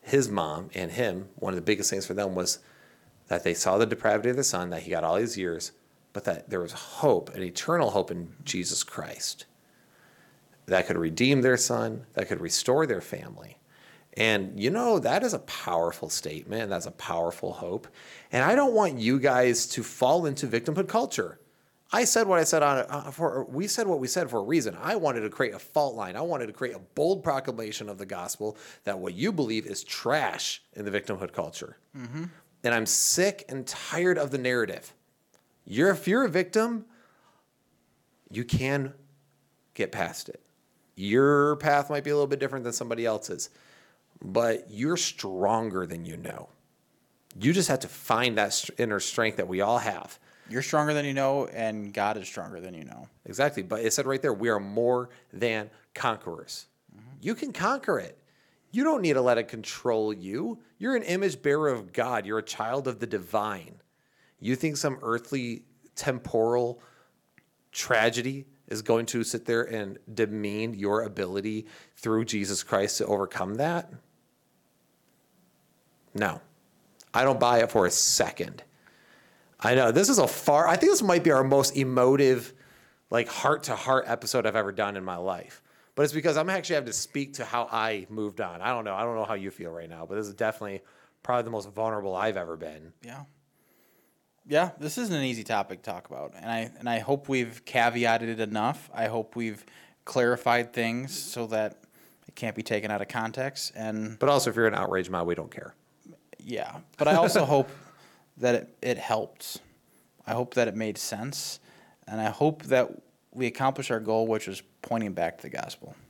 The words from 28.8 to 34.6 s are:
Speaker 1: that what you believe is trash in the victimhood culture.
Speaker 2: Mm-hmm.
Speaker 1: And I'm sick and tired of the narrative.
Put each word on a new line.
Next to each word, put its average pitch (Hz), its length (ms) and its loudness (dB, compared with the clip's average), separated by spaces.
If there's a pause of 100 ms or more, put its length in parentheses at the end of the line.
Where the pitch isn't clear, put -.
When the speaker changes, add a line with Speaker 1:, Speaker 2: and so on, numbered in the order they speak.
Speaker 1:
that 98 140 -2
what 92 140 -6
you 135 200 -2
believe 113 320 0
is 101 180 -8
trash - 800 -2 (120)
in 104 120 -8
the 101 60 -4
victimhood 98 420 -4
culture. - 440 -8 (200)
Speaker 2:
Mm-hmm. 131 280 -10 (380)
Speaker 1:
And 120 100 2
I'm 113 120 2
sick - 640 2
and 131 180 -8
tired 175 500 0
of 143 140 0
the 139 60 -2
narrative. 123 560 -2 (720)